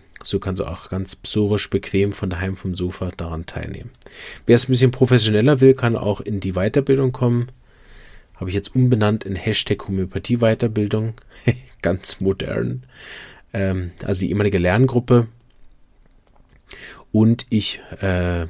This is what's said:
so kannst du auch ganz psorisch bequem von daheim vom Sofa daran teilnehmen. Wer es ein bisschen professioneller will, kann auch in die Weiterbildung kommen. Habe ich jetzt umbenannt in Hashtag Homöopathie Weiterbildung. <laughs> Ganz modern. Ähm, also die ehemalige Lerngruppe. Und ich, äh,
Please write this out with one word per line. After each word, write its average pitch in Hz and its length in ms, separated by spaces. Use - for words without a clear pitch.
so - 160
kannst 92 220
du - 40
auch - 240
ganz 92 260
psorisch 104 540
bequem 101 420
von 104 180
daheim 92 260
vom 92 200
Sofa 90 400
daran 82 300
teilnehmen. 76 440
Wer 120 100
es 117 120
ein 131 40
bisschen 123 200
professioneller 120 720
will, 131 120
kann 117 220
auch 101 260
in 104 180
die 95 140
Weiterbildung 135 580
kommen. 120 360
Habe 90 140
ich 90 60
jetzt - 200
umbenannt 110 480
in 98 120
Hashtag - 520
Homöopathie 95 500
Weiterbildung. 110 760
<laughs> 123 80
Ganz - 400
modern. 120 640
Ähm, 95 380
also 95 180
die 92 80
ehemalige 101 280
Lerngruppe. 117 720
Und 110 380
ich, - 320
äh, 90 500